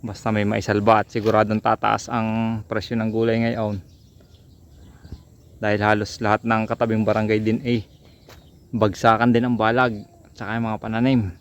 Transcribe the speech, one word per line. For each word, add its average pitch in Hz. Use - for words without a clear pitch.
Basta 110
may 104
maisalba 104
at 101
siguradong 107
tataas 110
ang 113
presyo 110
ng 110
gulay 113
ngayon. 110
Dahil 104
halos 104
lahat 107
ng 110
katabing 110
barangay 107
din, 110
eh, 120
bagsakan 113
din 117
ang 123
balag 113
at -
saka 110
yung 113
mga 107
pananim. 117